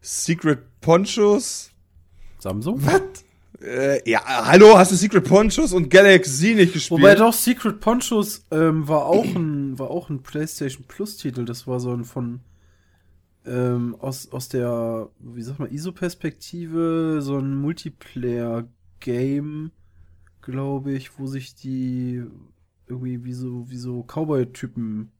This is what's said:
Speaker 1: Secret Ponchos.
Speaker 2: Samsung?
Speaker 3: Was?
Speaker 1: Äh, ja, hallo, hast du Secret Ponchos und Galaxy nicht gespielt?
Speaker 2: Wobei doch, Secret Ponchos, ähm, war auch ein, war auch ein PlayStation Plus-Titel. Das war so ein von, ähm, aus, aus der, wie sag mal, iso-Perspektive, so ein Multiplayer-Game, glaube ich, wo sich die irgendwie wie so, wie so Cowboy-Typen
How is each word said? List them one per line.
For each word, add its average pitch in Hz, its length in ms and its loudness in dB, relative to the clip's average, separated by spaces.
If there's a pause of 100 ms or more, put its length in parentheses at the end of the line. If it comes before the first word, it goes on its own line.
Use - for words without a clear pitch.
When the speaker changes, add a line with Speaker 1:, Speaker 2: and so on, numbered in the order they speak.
Speaker 1:
Secret 156 580 -4 (220)
Ponchos. 202 880 0 (680)
Speaker 2:
Samsung? 135 460 -6
Speaker 3:
Was? 381 160 2 (600)
Speaker 1:
Äh, 131 480 -2
ja, 110 160 2
hallo, 151 520 10
hast 185 160 6
du - 20 2
Secret 190 300 2
Ponchos 208 480 2
und 165 160 0
Galaxy 185 640 6
nicht 175 180 6
gespielt? 160 280 0
Speaker 2:
Wobei 202 140 10
doch, 226 180 4
Secret 233 480 -2
Ponchos, 220 720 -2
ähm, 156 360 0
war 151 180 0
auch 202 200 2
ein, 143 520 -6
war 131 140 -10
auch 170 180 -8
ein 135 140 -10
PlayStation 147 640 -10
Plus-Titel. 139 560 -10
Das 120 240 -10
war 127 140 -6
so 123 120 -6
ein 120 120 -8
von, 123 340 -10 (1040)
ähm, 123 540 -4
aus, 131 320 -12
aus 127 160 -12
der, 117 640 -6 (100)
wie 120 220 -18
sag 131 180 -14
mal, 123 140 -10
iso-Perspektive, 165 1500 -6
so 139 180 -4
ein 139 180 -4
Multiplayer-Game, 131 2250 -8 (680)
glaube 139 520 -8
ich, 135 260 -12
wo 135 80 -10
sich 135 280 -12
die 127 680 -8 (640)
irgendwie 127 380 -10
wie 127 80 -12
so, 123 360 -12
wie 127 80 -16
so 123 260 -10
Cowboy-Typen 120 1160 -6